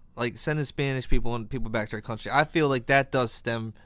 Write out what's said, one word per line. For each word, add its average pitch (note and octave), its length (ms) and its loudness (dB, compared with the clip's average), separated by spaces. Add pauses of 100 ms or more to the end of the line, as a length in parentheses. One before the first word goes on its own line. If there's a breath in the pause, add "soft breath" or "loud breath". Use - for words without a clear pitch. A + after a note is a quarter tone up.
(160)
like, A#2 200 -2
sending D3+ 300 -2
Spanish C3+ 420 -4
people A#2 260 6
and A2 140 -6
people A2+ 220 -6
back A2 180 -2
to - 80 -14
their G#2+ 60 -8
country, G#2+ 280 -8
I C#3 140 4
feel D3+ 240 2
like C3 180 0
that C#3 240 4
does B2 220 0
stem A2+ 400 -4 (140)